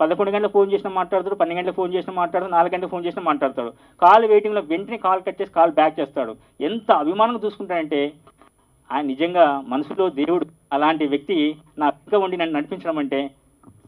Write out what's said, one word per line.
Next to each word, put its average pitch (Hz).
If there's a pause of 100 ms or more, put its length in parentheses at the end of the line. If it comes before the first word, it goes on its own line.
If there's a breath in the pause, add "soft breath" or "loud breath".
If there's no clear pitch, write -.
పదకొండు 180
గంటలకు 208
ఫోన్ 196
చేసినా 196
మాట్లాడతాడు, 185
పన్నెండు 175
గంటలకు 180
ఫోన్ 180
చేసినా 185
మాట్లాడతాడు, 180
నాలుగు 175
గంటలకు 175
ఫోన్ 175
చేసినా 175
మాట్లాడతాడు, 135 (300 soft breath)
కాల్ 214
వెయిటింగ్లో 208
వెంటనే 185
కాల్ 185
కట్ 190
చేసి 190
కాల్ 170
బ్యాక్ 156
చేస్తాడు. 123 (240 soft breath)
ఎంత 208
అభిమానం 202
చూసుకుంటాడంటే 160 (800)
ఆయన 143
నిజంగా 147
మనసులో 151
దేవుడు. 165 (260)
అలాంటి 151
వ్యక్తి 147 (220)
నా 151
వెనుక -
ఉండి 190
నన్ను 165
నడిపించడం 147
అంటే 139 (580)